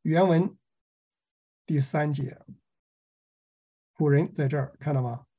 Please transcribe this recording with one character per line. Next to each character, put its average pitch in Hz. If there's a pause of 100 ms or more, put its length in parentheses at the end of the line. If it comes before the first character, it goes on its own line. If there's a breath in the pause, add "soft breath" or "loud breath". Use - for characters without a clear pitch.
原 165
文 170 (1080)
第 156
三 147
节， 139 (1500)
仆 151
人 143
在 139
这 147
儿 139
看 147
到 131
吗？ 120 (120)